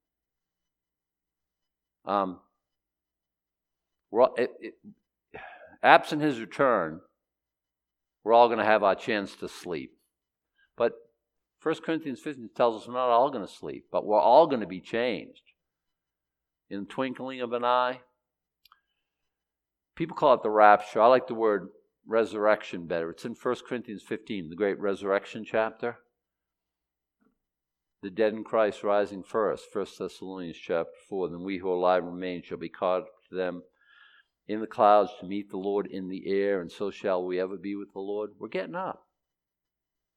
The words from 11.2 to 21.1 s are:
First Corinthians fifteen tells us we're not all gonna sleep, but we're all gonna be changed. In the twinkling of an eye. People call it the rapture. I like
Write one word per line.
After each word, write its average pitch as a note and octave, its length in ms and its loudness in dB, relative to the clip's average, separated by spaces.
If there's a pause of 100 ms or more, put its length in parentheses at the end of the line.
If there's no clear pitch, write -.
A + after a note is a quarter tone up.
First D#3 240 -6
Corinthians D#3 380 -6
fifteen C3 340 -12
tells A#2 260 2
us G2+ 60 -16
we're A#2+ 60 -12
not B2+ 160 0
all B2 200 6
gonna G#2+ 180 -6
sleep, - 440 -12
but F2+ 140 -2
we're G#2 140 4
all C#3 280 8
gonna A#2 200 -4
be F2+ 140 -10
changed. A2+ 600 -6 (1300)
In G2 120 -8
the G2+ 40 -10
twinkling C3 560 -8
of A#2+ 100 -6
an A#2+ 140 -2
eye. B2 360 2 (1900)
People E3 200 -6
call C#3+ 180 4
it A#2 100 2
the A2 60 -2
rapture. G#2+ 520 6
I A2+ 60 8
like B2+ 200 6